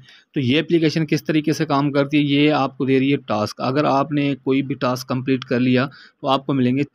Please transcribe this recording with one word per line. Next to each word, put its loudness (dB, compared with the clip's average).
तो -2
ये 2
एप्लीकेशन 0
किस -2
तरीके 0
से -4
काम 0
करती 0
है, 4
ये 2
आपको -2
दे 2
रही 2
है 2
टास्क। -4
अगर 0
आपने 0
कोई 0
भी -6
टास्क -4
कंप्लीट -2
कर -2
लिया 2
तो -12
आपको 0
मिलेंगे 2